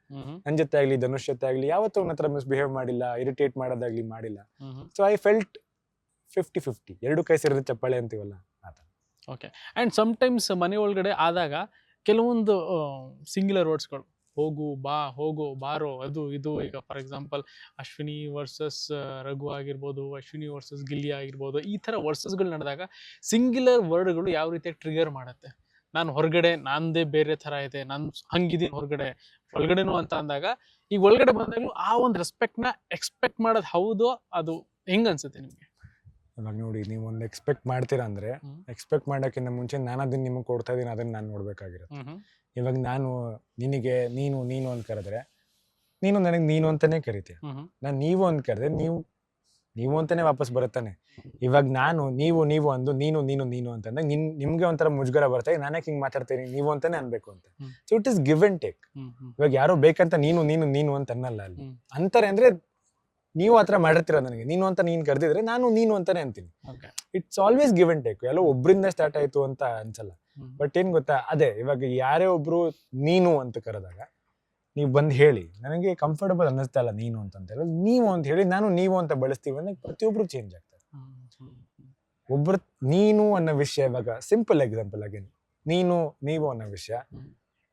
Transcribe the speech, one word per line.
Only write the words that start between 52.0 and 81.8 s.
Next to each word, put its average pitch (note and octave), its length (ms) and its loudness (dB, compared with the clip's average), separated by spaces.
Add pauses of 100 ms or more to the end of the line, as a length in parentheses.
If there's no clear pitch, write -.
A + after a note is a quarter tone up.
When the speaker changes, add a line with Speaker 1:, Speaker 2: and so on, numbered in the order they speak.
Speaker 2:
ನೀವು, D#3 360 2
ನೀವು D3 260 2
ಅಂದು C3 200 0
ನೀನು, D3 300 0
ನೀನು, C3+ 220 -2
ನೀನು B2 280 -6
ಅಂತಂದಾಗ A#2 340 -6
ನಿನ್-, D#3 300 -2
ನಿಮ್ಗೆ D#3 300 0
ಒಂಥರ E3 220 2
ಮುಜುಗರ C#3 400 2
ಬರುತ್ತೆ, B2+ 300 2
"ನಾನ್ಯಾಕೆ D3+ 340 -6
ಹಿಂಗ್ D3 100 -4
ಮಾತಾಡ್ತೀನಿ, C3 500 -4
ನೀವು C#3+ 200 0
ಅಂತಾನೆ D#3+ 260 -2
ಅನ್ಬೇಕು" A#2 340 -8
ಅಂತ. F2+ 140 -20 (160)
Speaker 1:
ಹ್ಮ್. C3 100 -16 (140)
Speaker 2:
So A3 160 2
it B3 120 0
is E3+ 100 2
give D#3 180 4
and F#3+ 200 4
take. - 200 -8 (140)
Speaker 1:
ಹ್ಮ್, C3 180 -14
ಹ್ಮ್. B2 260 -18
Speaker 2:
ಇವಾಗ C#3+ 140 4
ಯಾರೋ D3 220 6
ಬೇಕಂತ E3 400 6
ನೀನು, D#3+ 280 4
ನೀನು, D#3 220 2
ನೀನು C#3+ 300 2
ಅಂತ C#3 160 -6
ಅನ್ನಲ್ಲ A#2+ 320 -6
ಅಲ್ಲಿ. F#2 180 -14
Speaker 1:
ಹ್ಮ್. C3 160 -16 (160)
Speaker 2:
ಅಂತಾರೆ G3 340 4
ಅಂದ್ರೆ G3 400 4 (680)
ನೀವು G#3+ 220 8
ಆ G#3 60 8
ಥರ G3 140 4
ಮಾಡಿರ್ತೀರ D#3+ 420 6
ನನಗೆ. A#2+ 240 -4
ನೀನು F3 220 0
ಅಂತ F#3+ 160 0
ನೀನ್ E3 240 0
ಕರೆದಿದ್ರೆ D3+ 360 2
ನಾನು A#3+ 280 0
ನೀನು A3 260 4
ಅಂತಾನೆ F3+ 260 0
ಅಂತೀನಿ. G2+ 320 -10 (160)
Speaker 1:
ಓಕೆ. B2+ 180 -18 (280)
Speaker 2:
It's - 240 -6
always B3 320 6
give F3 180 8
and D#3 120 2
take. A#2 260 -4
ಎಲ್ಲೋ D#3 140 2
ಒಬ್ರಿಂದ E3 440 6
ಸ್ಟಾರ್ಟ್ D#3 320 0
ಆಯ್ತು C#3+ 260 0
ಅಂತ C3+ 200 -4
ಅನ್ಸಲ್ಲ. A2 480 -6
Speaker 1:
ಹ್ಮ್. C3 480 -20
Speaker 2:
But C#3+ 200 0
ಏನ್ F#3 120 2
ಗೊತ್ತಾ, D3 260 2 (120)
ಅದೇ D3+ 160 4
ಇವಾಗ B2 380 -2
ಯಾರೇ C3 420 2
ಒಬ್ರು E3+ 440 2 (240)
ನೀನು D#3+ 460 4
ಅಂತ B2 180 -8
ಕರೆದಾಗ G2 420 -12 (760)
ನೀವ್ D3 160 0
ಬಂದ್ D3 220 4
ಹೇಳಿ, B2 380 6 (100)
"ನನಗೆ E3+ 340 -2
ಕಂಫರ್ಟಬಲ್ E3+ 520 0
ಅನ್ನಿಸ್ತಾ C3 320 -2
ಇಲ್ಲ A#2+ 120 0
ನೀನು" A2 300 -6
ಅಂತ, G2 140 -12
ಅಂತ F#2+ 160 -14
ಹೇಳಿ, C#3+ 140 -4 (180)
"ನೀವು" A3+ 300 4
ಅಂತ E3 120 -2
ಹೇಳಿ, E3 180 2
"ನಾನು F#3+ 260 2
ನೀವು" F#3 280 2
ಅಂತ D#3+ 160 0
ಬಳಸ್ತೀವಿ C3+ 440 -2
ಅಂದ್ರೆ F#3 180 -8
ಪ್ರತಿಯೊಬ್ರು A3 500 -2
ಚೇಂಜ್ G#2+ 300 -10
ಆಗ್ತಾರೆ. - 280 -20 (100)
Speaker 1:
ಹ್ಮ್, C3 220 -20 (120)
ಹ್ಮ್, B2+ 220 -20
ಹ್ಮ್. - 400 -20 (400)